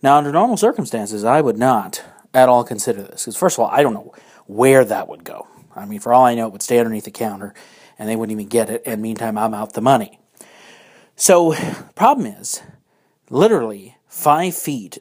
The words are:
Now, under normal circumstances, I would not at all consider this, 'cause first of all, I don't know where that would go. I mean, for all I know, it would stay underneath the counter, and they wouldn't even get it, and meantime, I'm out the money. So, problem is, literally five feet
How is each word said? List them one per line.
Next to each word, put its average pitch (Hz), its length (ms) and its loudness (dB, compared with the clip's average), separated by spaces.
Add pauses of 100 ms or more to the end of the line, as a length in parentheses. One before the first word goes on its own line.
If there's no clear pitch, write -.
Now, 143 140 6
under 147 120 0
normal 196 280 2
circumstances, 110 680 -2
I 117 160 4
would 120 180 0
not 117 460 -2 (300)
at 127 160 6
all 120 160 4
consider 107 360 -6
this, - 220 -14
'cause 113 140 -10
first 180 200 0
of 123 40 0
all, 110 100 0
I 135 100 2
don't 131 120 2
know 101 180 -14 (340)
where 127 380 4
that 101 240 -4
would - 160 -20
go. - 240 -16 (260)
I - 120 -16
mean, 101 160 -14
for 120 120 0
all 127 120 8
I 120 100 2
know, 113 120 -4
it 110 40 -10
would 98 100 -14
stay 123 160 0
underneath 110 280 -2
the 107 60 -16
counter, 101 420 -10 (440)
and 107 120 -10
they 113 80 -4
wouldn't 107 200 -6
even 104 120 -10
get 110 200 0
it, 117 160 -8
and 110 160 -6
meantime, 110 360 -6
I'm 110 160 -2
out 107 180 -8
the - 100 -8
money. 120 380 0 (960)
So, 170 400 4 (400)
problem 233 300 2
is, - 360 -12 (680)
literally 117 680 0 (140)
five 165 440 0
feet 123 480 -8